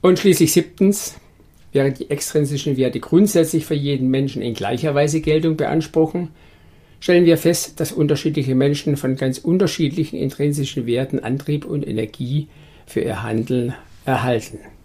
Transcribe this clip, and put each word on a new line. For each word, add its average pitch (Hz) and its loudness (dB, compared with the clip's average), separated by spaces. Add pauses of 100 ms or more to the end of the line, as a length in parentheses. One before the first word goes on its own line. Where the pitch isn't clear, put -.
Und 185 4
schließlich 175 4
siebtens, - 0 (560)
während 139 0
die - -10
extrinsischen 143 -2
Werte 127 0
grundsätzlich 165 2
für 160 -2
jeden 139 0
Menschen 131 -2
in 117 -4
gleicher 123 -2
Weise 147 2
Geltung 156 2
beanspruchen, 160 0 (720)
stellen 175 4
wir 165 6
fest, - -2
dass 151 -4
unterschiedliche 147 0
Menschen 143 2
von 131 -2
ganz 131 -2
unterschiedlichen 165 0
intrinsischen 139 -2
Werten 120 -2
Antrieb 143 -4
und 147 -6
Energie 123 -4 (380)
für - -6
ihr 95 -4
Handeln 120 -2 (320)
erhalten. 123 -2 (260)